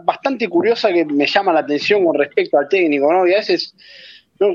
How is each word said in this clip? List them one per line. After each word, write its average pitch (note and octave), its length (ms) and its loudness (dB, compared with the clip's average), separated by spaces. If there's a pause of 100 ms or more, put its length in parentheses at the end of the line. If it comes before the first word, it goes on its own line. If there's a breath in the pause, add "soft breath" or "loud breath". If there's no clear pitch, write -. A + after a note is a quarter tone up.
bastante A#3+ 420 -2
curiosa G#3 460 0
que E3+ 140 2
me D3 200 0
llama G3 280 0
la D#3 60 2
atención D3 440 -2
con D#3+ 100 2
respecto D3 440 -2
al C#3+ 100 -2
técnico, D3+ 420 0
¿no? F#3 160 2
Y F3 60 2
a G3+ 60 2
veces, - 360 -4 (640 loud breath)
no, G3+ 160 0